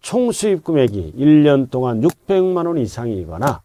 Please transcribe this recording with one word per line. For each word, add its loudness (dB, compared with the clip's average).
총 -2
수입 -2
금액이 0
일 6
년 2
동안 -2
육백만 0
원 -2
이상이거나 -6